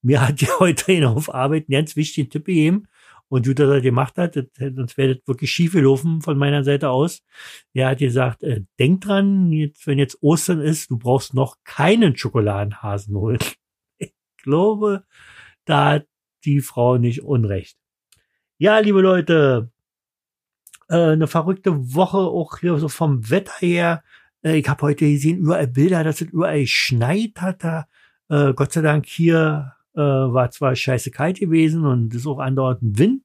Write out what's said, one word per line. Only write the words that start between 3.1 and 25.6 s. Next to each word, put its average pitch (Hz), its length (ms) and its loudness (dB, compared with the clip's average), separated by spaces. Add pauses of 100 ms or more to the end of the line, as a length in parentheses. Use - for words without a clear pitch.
und 123 160 0
gut, 135 140 -2
dass 139 100 4
er 139 120 2
gemacht 127 360 0
hat, 170 200 -4
das, 131 80 -6 (120)
sonst 131 400 -8
wäre 135 180 0
das - 120 -18
wirklich 131 240 -4
schief 170 220 0
gelaufen 151 480 2
von 151 160 -2
meiner 143 260 0
Seite 143 260 0
aus. 139 340 -2 (500)
Er 131 160 0
hat 131 80 -2
gesagt, 127 460 -2
äh, 113 200 -4 (160)
denk 175 220 4
dran, 196 500 2
jetzt, 156 360 -4
wenn 139 120 0
jetzt 139 220 -2
Ostern 160 400 2
ist, 151 280 -2
du 123 80 -4
brauchst 123 360 -2
noch 127 300 -2
keinen 180 520 2
Schokoladenhasen 101 1000 -4
holen. 110 240 -2
<laughs> - 80 -6 (520)
Ich - 140 -14 (300)
glaube, 202 600 0 (640)
da 143 260 2
hat 151 160 -2 (380)
die 143 160 0
Frau 123 360 2
nicht 120 240 0
unrecht. 104 560 -2 (800)
Ja, 214 220 4
liebe 208 220 4
Leute, 156 720 2 (1160)
äh, 165 80 -2
eine 156 320 4
verrückte 160 680 -2
Woche 180 240 0
auch 180 420 -2
hier 170 180 0
so 151 100 -2
vom 135 420 -2
Wetter 190 300 -2
her. 175 440 0 (380)
Äh, 160 160 0
ich 135 120 -2
hab 139 120 -2
heute 147 300 2
gesehen, 151 280 0
überall 156 280 0